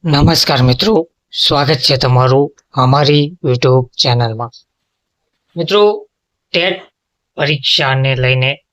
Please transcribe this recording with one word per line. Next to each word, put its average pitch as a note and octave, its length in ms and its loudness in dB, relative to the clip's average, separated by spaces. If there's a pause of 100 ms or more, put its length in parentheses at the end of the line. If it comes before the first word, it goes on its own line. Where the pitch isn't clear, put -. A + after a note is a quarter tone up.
નમસ્કાર D3 580 2
મિત્રો, E3 460 0 (220)
સ્વાગત C#3+ 460 0
છે C#3 200 -2
તમારું B2+ 580 2 (180)
અમારી C#3+ 720 0
YouTube B2+ 440 0 (100)
ચેનલમાં. A#2 520 -2 (1040)
મિત્રો, G#3 520 0 (440)
ટેટ F#3 280 -2 (560)
પરીક્ષાને C3+ 800 -2
લઈને B2+ 420 -2 (140)